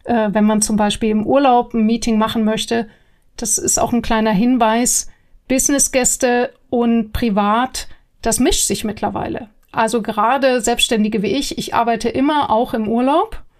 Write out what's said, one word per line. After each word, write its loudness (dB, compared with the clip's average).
äh, 0
wenn 2
man 2
zum 0
Beispiel 0
im 0
Urlaub 2
ein 2
Meeting 0
machen 0
möchte. -2
Das -4
ist 0
auch 0
ein 0
kleiner 0
Hinweis. 2
Businessgäste 0
und 0
privat, 0
das 0
mischt 2
sich -4
mittlerweile. -6
Also 0
gerade 0
Selbstständige 0
wie -2
ich, -4
ich -6
arbeite 0
immer 0
auch 0
im -4
Urlaub 0